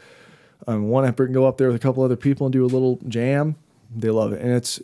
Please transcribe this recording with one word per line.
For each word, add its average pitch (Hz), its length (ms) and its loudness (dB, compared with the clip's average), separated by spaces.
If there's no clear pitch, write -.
um, 107 200 -2
wanna 127 240 2
bring, 127 220 0
go 131 120 4
up 127 120 2
there 131 100 2
with 120 80 0
a 117 40 -4
couple 131 240 0
other 127 120 2
people 139 320 -2
and 131 60 -2
do 131 100 2
a 127 40 2
little 127 300 0
jam, 139 460 0
they 113 160 -2
love 110 220 2
it. 98 100 -6
And 123 120 0
it's, - 300 -2